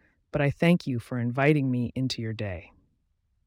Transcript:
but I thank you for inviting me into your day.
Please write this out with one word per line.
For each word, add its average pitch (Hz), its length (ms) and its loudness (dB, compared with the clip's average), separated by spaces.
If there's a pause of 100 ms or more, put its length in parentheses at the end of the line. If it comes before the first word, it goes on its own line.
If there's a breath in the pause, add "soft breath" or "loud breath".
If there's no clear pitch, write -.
(300)
but 147 100 -2
I 143 80 2
thank 170 380 2
you 127 120 -2
for 123 200 -8
inviting 135 520 2
me 123 240 -2
into 131 280 -4
your 110 100 -4
day. 104 400 -8 (760)